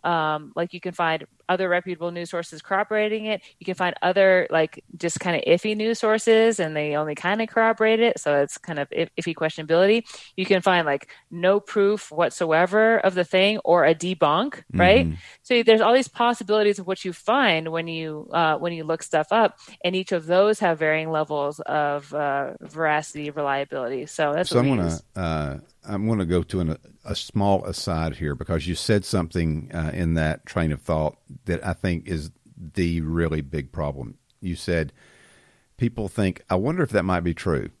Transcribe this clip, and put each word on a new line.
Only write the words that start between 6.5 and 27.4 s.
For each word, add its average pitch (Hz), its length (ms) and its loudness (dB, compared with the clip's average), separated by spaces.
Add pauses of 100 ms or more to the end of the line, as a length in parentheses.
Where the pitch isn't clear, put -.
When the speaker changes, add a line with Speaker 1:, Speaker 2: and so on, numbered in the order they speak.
Speaker 1:
and 156 160 -2
they 151 200 -2
only 151 180 -2
kinda 208 320 -2
corroborate 226 540 2
it, 233 180 2
so 143 240 2
it's - 160 -4
kind 156 200 -8
of 143 120 -4
if-, 160 260 -2
iffy 165 180 -4
questionability. 165 680 2 (320)
You 185 100 -2
can 185 160 2
find, 180 240 4
like, 143 220 -2 (220)
no 185 300 2
proof 202 500 0
whatsoever 175 880 2
of 185 160 2
the 180 100 0
thing 196 400 2
or 170 200 4
a 160 100 6
debunk, 175 680 0 (100)
right? 190 340 6
Speaker 2:
Mm-hmm. 80 80 -4 (280)
Speaker 1:
So 240 200 2
there's 220 180 6
all 220 140 4
these 262 140 2
possibilities 214 720 0
of 185 80 -12
what 185 180 -6
you 180 80 -6
find 190 560 0
when 165 200 -6
you, 160 440 -8
uh, 156 260 2
when 170 140 -4
you 160 120 -8
look 160 180 -4
stuff 156 280 -2
up, 220 280 2 (260)
and 180 100 -2
each 185 180 -2
of 165 140 -2
those 196 340 4
have 170 180 2
varying 156 320 0
levels 151 500 -2
of, 143 540 -4
uh, 139 460 -4
veracity, 151 680 -4
reliability. 139 760 -4
So 151 260 -2
that's 170 180 -2
Speaker 2:
So - 60 2
Speaker 1:
what 123 80 4
Speaker 2:
I'm 139 60 2
Speaker 1:
we 131 60 2
Speaker 2:
gonna, 90 120 0
Speaker 1:
use. 82 140 -4 (120)
Speaker 2:
uh, 78 440 -4 (300)
I'm 104 200 -4
gonna 104 180 0
go 87 160 2
to 92 180 -4
an, 78 180 -2 (260)
a 98 100 -6
small 101 500 0